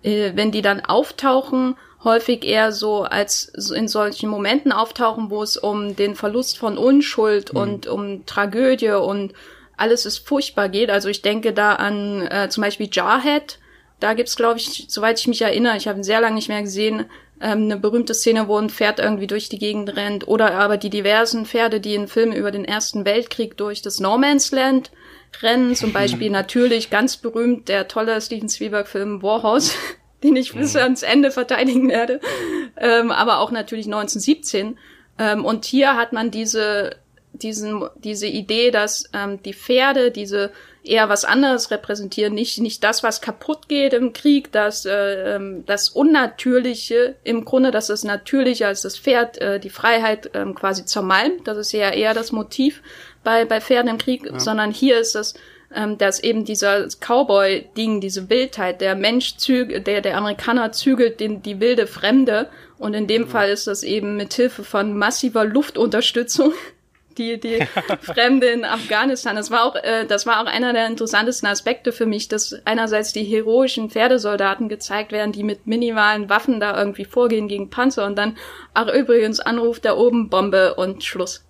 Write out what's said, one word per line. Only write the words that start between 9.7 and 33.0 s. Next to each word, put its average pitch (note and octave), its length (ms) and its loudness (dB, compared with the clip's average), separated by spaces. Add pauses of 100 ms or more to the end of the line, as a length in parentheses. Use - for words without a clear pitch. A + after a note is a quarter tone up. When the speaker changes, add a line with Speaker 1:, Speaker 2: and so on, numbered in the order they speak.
Speaker 1:
alles A#3 300 2
ist - 200 -10
furchtbar C4+ 420 0
geht. G#3 200 0
Also G3 200 0
ich G3+ 120 -4
denke G#3+ 320 0
da G#3 220 2
an, G3+ 480 -4
äh, G3 260 -2
zum G#3+ 140 -2
Beispiel G#3 280 -2
Jarhead. C4 680 0 (400)
Da G#3+ 140 0
gibt's, A#3+ 240 -2
glaub A#3 200 2
ich, - 320 -8
soweit A3 300 0
ich - 80 -2
mich A3+ 160 0
erinnere, A3 340 2
ich G3+ 120 -4
habe G3 100 -4
ihn G3 60 -6
sehr G#3+ 160 2
lange A3+ 140 2
nicht A3 140 -4
mehr G#3 140 -4
gesehen, G#3+ 440 -2 (340)
ähm, G#3+ 240 0
eine G#3+ 140 0
berühmte A3+ 360 0
Szene, A3 320 2
wo G#3 120 0
ein G#3+ 120 -2
Pferd G#3 300 -2
irgendwie G3+ 260 -2
durch G#3 220 -6
die G#3 100 -8
Gegend G#3 380 -4
rennt. G3+ 320 -6
Oder A3 240 2
aber G3+ 240 2
die G3+ 140 -4
diversen A3 560 0
Pferde, A3+ 340 0
die G#3 140 -4
in G3+ 140 -4
Filmen A3+ 260 0
über G3+ 160 -2
den G3+ 140 -6
Ersten G#3 420 -4
Weltkrieg A3 500 -2
durch G#3 260 -6
das G3 180 -8
No G3 180 2
Man's C#4+ 320 4
Land C4 400 2 (500)
rennen. B3 340 2
Zum A3 180 -2
Beispiel A3+ 380 0
Speaker 2:
<laughs> - 0 -
Speaker 1:
natürlich A3+ 600 0
ganz A3 260 2
berühmt A#3 520 -2
der F#3+ 200 0
tolle A3 320 -2
Steven A3 300 -8
Spielberg-Film G3+ 720 -4
Warhorse, A3 500 2 (260)
<laughs> - 240 -20
den C#4 140 6
ich B3+ 180 -2
bis C#4 200 -2
Speaker 3:
Mhm. C#4+ 60 4
Speaker 1:
ans B3+ 220 2
Ende C4+ 280 4
verteidigen C4 580 2
werde. A#3+ 320 0 (580)
Ähm, A#3 320 4